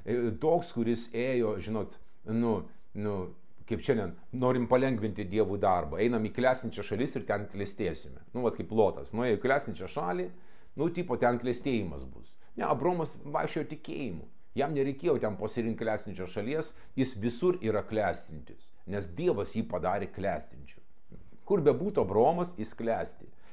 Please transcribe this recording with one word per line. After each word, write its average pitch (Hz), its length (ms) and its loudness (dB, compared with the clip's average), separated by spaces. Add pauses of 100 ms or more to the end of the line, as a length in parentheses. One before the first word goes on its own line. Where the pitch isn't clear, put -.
e, 120 300 2
toks, 165 400 2
kuris 117 380 2
ėjo, 120 480 2
žinot, 101 380 -4 (280)
nu, 113 360 2 (320)
nu, 104 240 -2 (460)
kaip 113 200 -2
šiandien, 107 300 4 (200)
norim 127 360 4
palengvinti 113 580 4
Dievų 98 320 2
darbą, 87 400 4
einam 110 300 4
į 104 80 -4
klestinčią 123 500 2
šalis 117 320 -2
ir 104 80 -4
ten 104 240 0
klestėsime. 87 800 -4
Nu, 123 160 -4
vat, 110 140 2
kaip 85 120 -8
Lotas, 92 380 4
nuėjo 110 300 2
į - 20 -6
klestinčią 123 480 0
šalį, 180 380 -2 (500)
nu, 160 160 2
tipo, 127 240 -2
ten 123 240 4
klestėjimas 113 640 -2
bus. - 240 -10 (220)
Ne, - 160 -2
Abromas 156 540 2
vaikščiojo 156 500 -2
tikėjimu. 151 580 -6 (240)
Jam 147 240 0
nereikėjo 139 400 2
ten 104 220 0
pasirinkti 110 420 -2
klestinčios 104 540 -4
šalies, 139 340 -2 (240)
jis 131 240 0
visur 120 400 2
yra 104 240 2
klestintis, 92 840 -2 (180)
nes 92 240 -4
Dievas 101 480 0
jį 110 80 0
padarė 90 480 0
klestinčiu. - 640 -4 (640)
Kur 185 240 2
bebūtų 143 400 4
Abromas, 151 480 4
jis - 240 -6
klesti. 113 480 -2 (280)